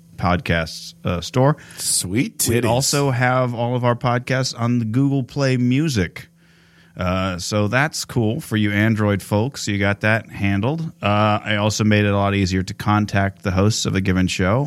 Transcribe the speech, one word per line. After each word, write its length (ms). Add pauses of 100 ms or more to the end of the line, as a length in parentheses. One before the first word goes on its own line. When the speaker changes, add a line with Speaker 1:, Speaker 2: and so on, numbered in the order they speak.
(160)
Speaker 1:
podcasts, 800 (100)
uh, 160
store. 360 (200)
Speaker 2:
Sweet 720
Speaker 1:
We 60
Speaker 2:
titties. 120
Speaker 1:
also 440
have 420
all 220
of 100
our 100
podcasts 640
on 200
the 60
Google 360
Play 360
Music. 720 (680)
Uh, 400
so 300
that's 360
cool 380
for 160
you 140
Android 500
folks. 460
You 100
got 240
that 300
handled. 500 (220)
Uh, 400
I 140
also 260
made 220
it 80
a 40
lot 160
easier 300
to 100
contact 680
the 80
hosts 340
of 80
a 80
given 240
show 420